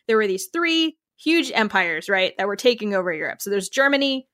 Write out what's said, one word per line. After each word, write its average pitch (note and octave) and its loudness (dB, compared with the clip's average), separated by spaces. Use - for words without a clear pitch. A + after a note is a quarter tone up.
there A3+ 4
were G#3+ 2
these F#3+ -2
three E4 0
huge D#4 0
empires, F#3 0
right, F#3+ 2
that F#3+ -2
were G3+ -4
taking A3 2
over F3+ 0
Europe. D#3 -6
So - -10
there's G3 -2
Germany, C4+ 0